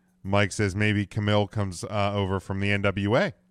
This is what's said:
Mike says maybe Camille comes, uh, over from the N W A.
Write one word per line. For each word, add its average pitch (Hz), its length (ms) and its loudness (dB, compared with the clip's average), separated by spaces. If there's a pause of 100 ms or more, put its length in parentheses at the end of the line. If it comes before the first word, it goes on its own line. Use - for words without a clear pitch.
(240)
Mike 98 280 2
says 98 240 0
maybe 104 320 0
Camille 104 400 0
comes, 95 360 -6
uh, 101 300 -2
over 98 260 0
from 98 200 -6
the 101 120 0
N 101 120 0
W 101 340 2
A. 190 160 0 (180)